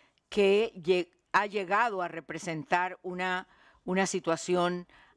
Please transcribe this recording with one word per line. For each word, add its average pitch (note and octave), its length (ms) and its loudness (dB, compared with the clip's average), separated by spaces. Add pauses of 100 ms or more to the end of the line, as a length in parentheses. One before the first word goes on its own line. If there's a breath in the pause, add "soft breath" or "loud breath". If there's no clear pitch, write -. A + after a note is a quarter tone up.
(280 soft breath)
que G3+ 480 4
lle-, F3+ 340 0 (220)
ha G3+ 140 2
llegado G3+ 560 0
a E3+ 60 -4
representar E3 920 -4
una, F#3 460 -4 (360 soft breath)
una F#3+ 220 2
situación F3 800 0 (300 soft breath)